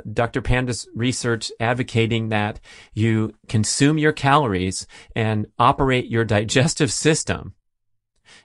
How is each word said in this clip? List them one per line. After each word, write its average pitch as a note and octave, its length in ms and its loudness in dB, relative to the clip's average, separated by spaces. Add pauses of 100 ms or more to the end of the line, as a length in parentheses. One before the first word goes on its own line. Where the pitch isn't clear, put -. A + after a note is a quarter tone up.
(120)
Doctor A#2 300 -2
Panda's B2 500 -2
research A#2 680 -2
advocating A2+ 720 0
that G#2+ 280 -2 (340)
you A2 400 0 (140)
consume C#3 500 2
your D3+ 140 2
calories C3 800 0 (260)
and A2 320 -2 (140)
operate C3 460 2
your A2+ 180 0
digestive A2 680 2
system - 640 -2 (920)